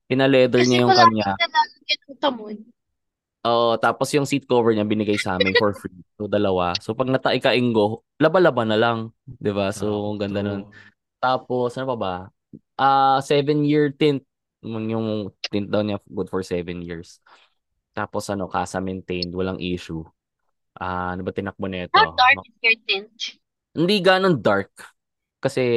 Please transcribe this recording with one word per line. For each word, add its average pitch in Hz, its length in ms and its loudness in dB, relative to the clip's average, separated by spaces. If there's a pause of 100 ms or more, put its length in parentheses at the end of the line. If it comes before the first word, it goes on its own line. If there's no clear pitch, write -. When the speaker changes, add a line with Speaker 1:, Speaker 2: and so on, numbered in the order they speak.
Speaker 1:
Pina-leather 131 560 4
Speaker 2:
Kasi 123 80 4
Speaker 1:
niya 123 160 4
yung 214 80 4
Speaker 2:
wala - 140 6
Speaker 1:
kanya. 107 180 2
Speaker 2:
kang - 160 -4
dalagang - 460 -2
ganito 294 420 -6
mo. 226 160 -6 (960)
Speaker 1:
Oo, 117 280 2 (120)
tapos 120 320 0
yung 139 160 2
seat 139 160 -2
cover 117 320 4
niya 104 80 2
binigay 107 320 0
sa 95 240 -2
amin 98 160 0
for 104 160 4
free. - 240 -14 (240)
So, 104 80 -6
dalawa. 95 480 0
So, - 160 -8
pag 127 160 -2
natai 131 320 0
ka, - 160 2
Ingo, 113 480 0 (160)
laba-laba 156 480 4
na 110 80 2
lang. 113 480 0
Di 123 240 -8
ba? 98 240 -2
So, 104 160 -6
Speaker 3:
Sakto. 104 240 -4
Speaker 1:
ang 104 80 -8
ganda 101 220 -4
nun. 101 260 -6 (480)
Tapos, 127 640 -2
ano 131 80 -6
pa 123 80 -4
ba? 95 180 -4 (640)
Ah, 135 480 4
seven-year 147 720 2
tint. 143 240 2 (400)
Yung, 110 320 -6
yung 113 160 -2 (400)
tint 101 240 -4
daw 104 80 2
niya, 104 240 -2
good 92 240 -8
for 92 120 -4
seven 87 400 -6
years. 85 360 -14 (760)
Tapos, 104 340 -6
ano, 98 240 -4
kasa 92 320 -4
maintained, 90 480 -6
walang 92 260 -4
issue. 85 460 -6 (720)
Ah, 90 400 -6
ano 92 80 -8
ba 92 80 -6
tinakbo 98 340 -8
nito? 92 300 -6
Speaker 2:
How 440 160 2
dark 262 320 2
is - 160 -20
your 226 240 0
tint? 202 300 -8 (580)
Speaker 1:
Hindi 175 300 0
ganun 185 360 4
dark. 98 360 0 (640)
Kasi 135 240 -2 (140)